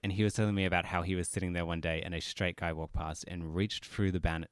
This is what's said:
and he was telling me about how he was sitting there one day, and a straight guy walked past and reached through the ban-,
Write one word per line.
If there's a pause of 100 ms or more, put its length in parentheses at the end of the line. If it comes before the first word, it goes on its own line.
and
he
was
telling
me
about
how
he
was
sitting
there
one
day,
and
a
straight
guy
walked
past
and
reached
through
the
ban-,